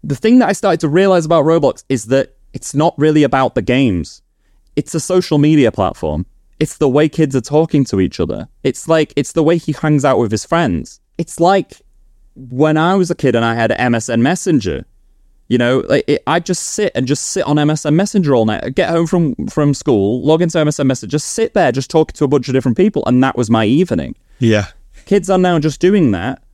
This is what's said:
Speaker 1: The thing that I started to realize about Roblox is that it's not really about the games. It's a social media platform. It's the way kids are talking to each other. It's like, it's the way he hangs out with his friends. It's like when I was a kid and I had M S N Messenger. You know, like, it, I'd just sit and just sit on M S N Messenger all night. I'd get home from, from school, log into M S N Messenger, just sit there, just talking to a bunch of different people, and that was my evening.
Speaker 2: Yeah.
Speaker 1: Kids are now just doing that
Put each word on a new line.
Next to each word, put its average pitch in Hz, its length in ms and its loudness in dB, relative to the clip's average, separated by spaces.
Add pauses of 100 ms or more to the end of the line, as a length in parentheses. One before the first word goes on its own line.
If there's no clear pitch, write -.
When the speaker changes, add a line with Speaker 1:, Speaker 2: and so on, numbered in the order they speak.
Speaker 1:
The 139 140 -6
thing 233 220 4
that 233 100 4
I 202 40 -2
started 180 280 -2
to 160 80 -2
realize 180 360 2
about 156 200 2
Roblox 156 440 0
is 113 180 -4
that 131 280 0 (180)
it's - 220 -14
not 151 240 0
really 151 240 2
about 131 320 0
the 113 80 -2
games. 120 600 -2 (540)
It's - 180 -6
a 151 60 -4
social 180 380 0
media 147 340 4
platform. 80 540 -4 (340)
It's - 160 -6
the 147 120 0
way 147 200 2
kids 151 260 -2
are 131 60 2
talking 151 460 2
to 98 120 -2
each 90 220 -2
other. 71 280 -4 (140)
It's - 260 -4
like, 160 280 2
it's 143 160 -4
the 165 100 0
way 165 140 2
he 160 160 -6
hangs 151 320 0
out 135 140 2
with 117 120 0
his 107 140 -4
friends. 135 560 -4 (180)
It's - 220 -8
like - 400 0 (560)
when 135 400 0
I 170 180 2
was 185 160 0
a 175 40 -2
kid 127 200 0
and 117 100 2
I 113 100 0
had 117 180 0
M 120 220 0
S 113 140 -4
N 117 140 0
Messenger. 131 600 -2 (640)
You 117 100 0
know, 123 300 2
like, - 180 2
it, - 200 0
I'd 165 200 -2
just 185 160 -4
sit - 320 -4
and 127 120 -2
just 139 200 -4
sit - 180 -6
on 147 140 0
M 147 120 2
S 156 140 -4
N 151 120 0
Messenger 185 400 0
all 113 100 2
night. 107 180 -4
I'd 131 120 -6
get 180 120 0
home 170 180 0
from, 165 280 0 (140)
from 147 260 0
school, 110 480 0
log 156 200 2
into 165 160 -2
M 151 100 0
S 147 100 -4
N 156 80 0
Messenger, 123 240 -4
just 151 220 -4
sit 226 220 -4
there, 160 180 2
just 131 180 -6
talking 156 240 0
to 151 100 -2
a 139 40 0
bunch 135 200 0
of 131 60 -4
different 123 220 0
people, - 300 0
and 127 180 2
that 135 120 -2
was 113 140 -2
my 113 140 2
evening. 110 500 0 (240)
Speaker 2:
Yeah. 107 300 2 (380)
Speaker 1:
Kids 202 220 0
are 190 100 2
now 180 200 2
just 147 220 -2
doing 175 320 4
that 95 300 -6 (120)